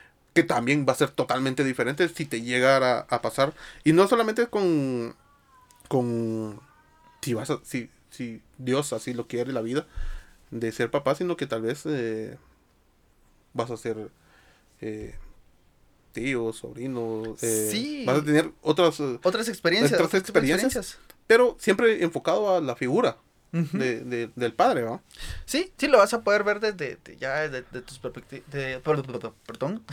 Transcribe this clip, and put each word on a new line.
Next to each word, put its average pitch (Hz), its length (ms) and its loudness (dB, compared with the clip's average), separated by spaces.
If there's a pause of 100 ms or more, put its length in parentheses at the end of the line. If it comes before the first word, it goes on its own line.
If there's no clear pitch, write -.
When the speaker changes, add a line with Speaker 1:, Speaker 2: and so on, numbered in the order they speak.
(340)
Speaker 1:
Que 170 120 6
también 135 440 0
va 131 60 6
a - 20 -10
ser 139 140 2
totalmente 131 540 -2
diferente 135 440 0
si 165 160 -6
te 117 160 -6
llegara 127 600 4 (100)
a 120 100 0
pasar. 139 320 0 (320)
Y 156 80 6
no 185 160 8
solamente 226 380 2
con, 139 680 0 (760)
con, 113 720 -2 (600)
si 120 140 -4
vas 110 160 -4
a, 135 140 -2
si, 120 260 -8 (200)
si 113 300 -12 (180)
Dios 131 340 -2
así 120 200 -6
lo 120 140 -6
quiere, 120 260 -4
la 120 80 -2
vida, 127 260 -4 (640)
de 113 220 -4
ser 117 180 -2
papá, 139 240 0
sino 175 220 -4
que 143 100 -6
tal 117 160 -4
vez, 123 240 -4
eh, 113 520 -4 (1120)
vas 120 180 -4
a 117 60 -8
ser, 107 340 -8 (680)
eh, 107 340 -10 (1000)
tío, 117 400 -2
sobrino, 117 920 -6
eh, 110 280 0
Speaker 2:
Sí. 269 360 -4
Speaker 1:
vas 131 120 2
a 147 60 -2
tener 151 280 2 (100)
otras, 156 380 2
eh, 131 220 -4
Speaker 2:
Otras 214 260 0
experiencias, 185 520 2
Speaker 1:
otras 165 80 4
Speaker 2:
otro 190 140 0
tipo 202 180 -10
de 131 60 4
Speaker 1:
experiencias, 196 300 2 (100)
Speaker 2:
experiencias. - 300 -20 (100)
Speaker 1:
pero 240 320 6
siempre 220 460 4
enfocado 185 520 2
a 170 40 2
la 127 160 -2
figura. 143 400 2 (360)
Speaker 2:
Ujú. 165 260 -2
Speaker 1:
de, 123 220 0
de, 120 360 -4
del 120 180 -2
padre, 196 280 2
¿no? 117 200 -6 (420)
Speaker 2:
Sí, 349 320 -4
sí, 311 120 0
lo 262 100 8
vas 208 160 6
a 226 80 -2
poder 208 220 2
ver 208 160 0
desde, 190 420 -4
de, - 140 -20
ya 147 320 -4
de, 127 140 -8
de 120 200 -14
tus - 180 -18
perspecti-, 127 460 -12
de, 135 340 -6
per-, 151 220 0
per-, 123 160 -8
per-, 110 140 -10 (140)
perdón, 147 360 -6 (100)